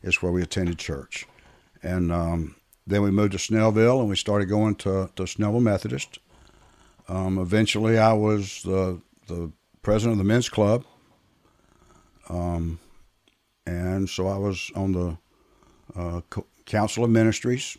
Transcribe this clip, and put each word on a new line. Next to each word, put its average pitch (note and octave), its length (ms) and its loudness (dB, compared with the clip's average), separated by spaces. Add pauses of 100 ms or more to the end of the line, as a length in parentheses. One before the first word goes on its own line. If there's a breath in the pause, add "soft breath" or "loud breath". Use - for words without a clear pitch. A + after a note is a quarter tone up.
is F#2 220 -2
where F2+ 80 0
we F2+ 100 2
attended F2 380 -2
church, - 480 -10 (560 soft breath)
and, F2+ 280 -2
um, E2+ 440 -2 (320)
then G2+ 140 2
we G2+ 80 2
moved G2+ 220 4
to F#2+ 80 -6
Snellville, A2 600 4
and A2 100 0
we F#2+ 60 -2
started G2+ 300 0
going G#2+ 300 2
to, F#2+ 400 -2
to F#2+ 80 -4
Snellville G#2+ 380 0
Methodist. A2 580 -2 (880 soft breath)
Um, F#2+ 320 -2
eventually, G#2+ 580 2
I A2 160 6
was G#2+ 500 0
the, F#2 380 -2 (240)
the E2+ 260 -8 (300)
president A2+ 320 2
of G#2 60 2
the F#2+ 40 2
men's A2+ 260 2
club, G#2+ 360 2 (1400 soft breath)
um, E2+ 500 -4 (840 soft breath)
and F#2 420 -2
so F#2 200 -4
I G2 100 -2
was G2 380 -4
on F#2+ 160 -2
the, F2 260 -2 (800 soft breath)
uh, E2+ 340 -6
co-, - 160 -10 (220)
Council A2 360 0
of A#2 60 2
Ministries. A2+ 680 2